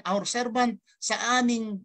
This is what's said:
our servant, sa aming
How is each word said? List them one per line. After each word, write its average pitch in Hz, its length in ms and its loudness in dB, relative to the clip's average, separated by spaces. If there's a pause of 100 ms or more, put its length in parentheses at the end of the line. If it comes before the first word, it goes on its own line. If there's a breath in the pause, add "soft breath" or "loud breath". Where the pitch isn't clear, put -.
our 196 160 0
servant, 240 560 0 (160 soft breath)
sa 240 480 0
aming 220 420 0